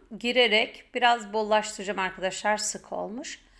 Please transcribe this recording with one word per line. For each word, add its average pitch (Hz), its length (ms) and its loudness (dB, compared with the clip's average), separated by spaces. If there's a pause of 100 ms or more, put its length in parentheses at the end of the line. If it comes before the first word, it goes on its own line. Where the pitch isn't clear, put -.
(200)
girerek, 240 760 2
biraz 240 400 2
bollaştıracağım 208 680 0
arkadaşlar, 185 580 -2
sık - 360 -6
olmuş. 190 460 -8 (200)